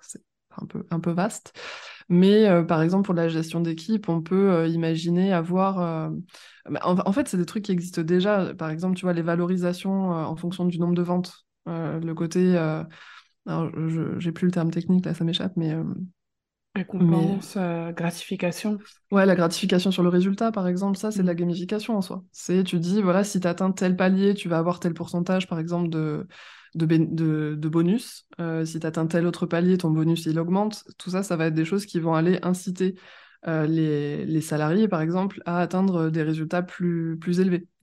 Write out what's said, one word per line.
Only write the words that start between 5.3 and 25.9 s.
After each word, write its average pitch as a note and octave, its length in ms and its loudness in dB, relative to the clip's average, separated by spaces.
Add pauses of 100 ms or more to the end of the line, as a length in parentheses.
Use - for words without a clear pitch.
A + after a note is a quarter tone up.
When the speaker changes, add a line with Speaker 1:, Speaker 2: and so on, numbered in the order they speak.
Speaker 1:
avoir, F#3 480 0
euh, D#3+ 300 -2 (580)
bah, - 160 -4
en, F3+ 140 2
en G3 140 2
fait, G3 160 0
c'est F#3 100 -2
des F3 80 0
trucs G3+ 180 -6
qui G3 80 -2
existent F3 300 -2
déjà. F3+ 520 2
Par D#3+ 140 -6
exemple, F3+ 280 -2
tu F#3 100 -4
vois, F3+ 80 0
les E3 80 -2
valorisations, F3+ 920 0
euh, D#3+ 120 -2
en D#3 120 -4
fonction F3 300 -4
du E3+ 120 0
nombre F3 160 2
de F3 80 2
ventes. F3+ 440 -4 (220)
Euh, E3 300 -4
le E3 160 -6
côté, F3 440 2
euh, D#3+ 260 -2 (600)
alors, E3 240 -2 (180)
je, D#3+ 300 -2
j'ai E3+ 140 -4
plus F3+ 140 -2
le F3+ 60 2
terme E3 180 0
technique, F3+ 360 0
là, E3 80 -2
ça E3+ 100 -4
m'échappe, E3+ 320 -2
mais, D#3+ 160 0
euh, D#3+ 120 -4 (880)
Speaker 2:
Récompense, F3+ 840 2
Speaker 1:
mais F#3+ 60 -2
Speaker 2:
euh, E3+ 300 -4
gratification. F3 840 -4 (320)
Speaker 1:
Ouais, G3 140 6
la F#3+ 100 6
gratification F3+ 560 2
sur F3+ 120 2
le F3 80 4
résultat, G3 420 2
par F#3+ 160 -2
exemple, F#3+ 300 0
ça, G#3+ 120 -4
c'est G3 120 -2
de F3+ 40 4
la F3 60 2
Speaker 2:
Mm. E3+ 40 -2
Speaker 1:
gamification F3+ 600 -2
en G3 60 0
soi. F#3 200 -10 (100)
C'est, F#3 320 0
tu F3+ 140 -2
dis, F3+ 220 0
voilà, F#3+ 240 4
si G3+ 160 -2
t'atteins F3+ 320 0
tel F#3 240 0
palier, F#3+ 380 4
tu F#3+ 160 -6
vas E3 80 2
avoir E3+ 200 0
tel E3+ 140 -2
pourcentage, F3+ 560 -2
par E3+ 100 -4
exemple, E3+ 300 -2
de, D#3 380 -2 (480)